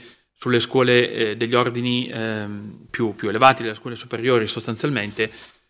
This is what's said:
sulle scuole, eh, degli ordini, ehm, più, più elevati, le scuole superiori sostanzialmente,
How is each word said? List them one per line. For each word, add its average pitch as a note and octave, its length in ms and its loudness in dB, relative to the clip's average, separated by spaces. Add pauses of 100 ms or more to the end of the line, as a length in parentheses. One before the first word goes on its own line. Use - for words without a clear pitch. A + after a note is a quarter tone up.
(380)
sulle B2 220 2
scuole, B2 520 4
eh, A2+ 260 -2
degli A#2 180 0
ordini, B2 560 0
ehm, G#2+ 800 -8
più, G#2+ 240 -2
più G#2+ 140 -4
elevati, B2+ 340 6
le A2 100 -6
scuole A#2+ 220 -12
superiori A#2 500 0
sostanzialmente, A2 840 -4 (380)